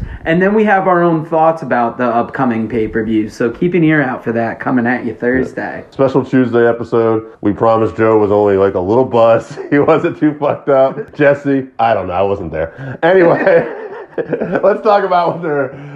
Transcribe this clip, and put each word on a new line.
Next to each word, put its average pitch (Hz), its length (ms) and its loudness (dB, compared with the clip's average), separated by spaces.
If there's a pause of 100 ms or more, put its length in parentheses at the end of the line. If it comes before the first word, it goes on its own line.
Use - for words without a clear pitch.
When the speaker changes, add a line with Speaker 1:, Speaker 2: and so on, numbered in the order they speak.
(240)
Speaker 1:
and 170 180 0
then 196 120 2
we 220 100 4
have 190 240 2
our 175 160 2
own 160 220 0
thoughts 160 360 0
about 120 360 -2
the 123 80 -2
upcoming 117 640 -2
pay-per-view. 110 580 -2
So 120 220 -4
keep 175 240 -2
an 175 100 2
ear 156 180 4
out 127 220 -4
for 123 100 -4
that 113 280 -4
coming 127 260 0
at 120 180 -2
you 113 80 -6
Thursday. 120 720 -4
Speaker 2:
Yeah. - 60 -20
Special 135 320 0
Tuesday 117 440 2
episode. 113 560 0 (180)
We 104 100 0
promised 113 460 0
Joe 113 200 4
was 104 140 2
only, 104 240 4
like, 98 200 2
a 95 40 -2
little 107 260 2
buzz. 113 580 2
<laughs> - 80 -12
He 143 80 4
wasn't 151 400 0
too 147 200 0
fucked 143 300 -4
up. 135 440 0
Jesse, 139 540 0 (120)
I 113 140 2
don't 95 140 -2
know. 90 60 -6
I 90 80 0
wasn't 95 320 -2
there. 123 500 -8
Anyway, 170 640 4 (500)
<laughs> - 0 - (460)
let's 214 180 2
talk 202 220 2
about 175 300 0
what 170 80 -10
they're, 143 260 -2 (280)